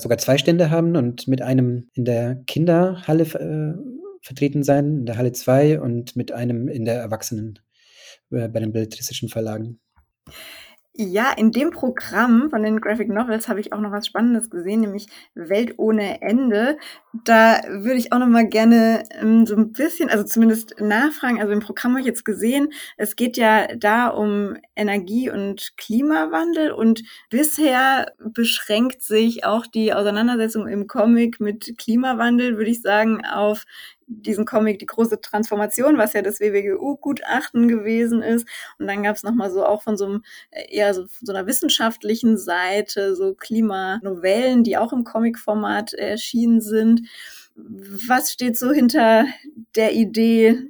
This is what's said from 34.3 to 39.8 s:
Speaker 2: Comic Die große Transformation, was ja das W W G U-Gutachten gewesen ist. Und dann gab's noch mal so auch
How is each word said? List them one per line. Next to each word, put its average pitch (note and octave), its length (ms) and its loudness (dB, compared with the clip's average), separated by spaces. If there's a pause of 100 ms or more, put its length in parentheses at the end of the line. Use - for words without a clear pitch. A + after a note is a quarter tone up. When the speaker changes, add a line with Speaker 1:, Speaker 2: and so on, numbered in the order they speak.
Speaker 2:
Comic G#3+ 360 0
Die - 60 -14
große A3+ 340 -2
Transformation, G#3+ 760 0
was G#3+ 180 0
ja G#3 80 0
das G3+ 180 -4
W G#3 120 0
W G3+ 100 0
G G3+ 100 -2
U-Gutachten B3 960 -2
gewesen A3+ 540 0
ist. A#3 220 0 (360)
Und G3 80 -4
dann G3+ 160 -4
gab's G#3 180 -2
noch A#3 140 -2
mal G3+ 160 -2
so - 120 0
auch - 180 0